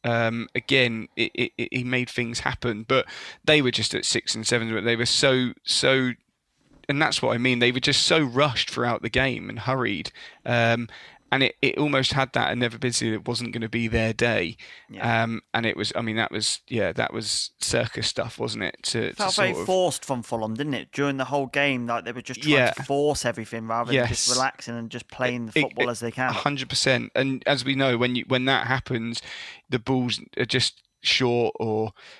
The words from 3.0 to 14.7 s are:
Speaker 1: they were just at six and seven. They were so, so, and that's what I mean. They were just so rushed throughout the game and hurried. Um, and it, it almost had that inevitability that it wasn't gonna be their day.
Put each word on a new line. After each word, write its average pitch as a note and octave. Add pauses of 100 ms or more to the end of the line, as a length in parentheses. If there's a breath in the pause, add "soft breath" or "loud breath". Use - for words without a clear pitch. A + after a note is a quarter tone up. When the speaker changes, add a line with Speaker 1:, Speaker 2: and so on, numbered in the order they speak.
Speaker 1:
they D3+
were B2
just -
at -
six -
and A2
seven. A2+
They A#2
were A#2
so, B2+ (120)
so, C3 (760)
and C#3+
that's D3+
what A#2
I A#2
mean. B2
They A#2+
were B2
just C#3
so D#3+
rushed C3+
throughout A#2+
the A2+
game B2
and G#2+
hurried. A#2 (340 loud breath)
Um, A#2 (420 loud breath)
and C3+
it, -
it -
almost C#3
had C3+
that -
inevitability A#2+
that A2
it G2+
wasn't A#2
gonna A2+
be A#2
their A2+
day. G#2 (320 loud breath)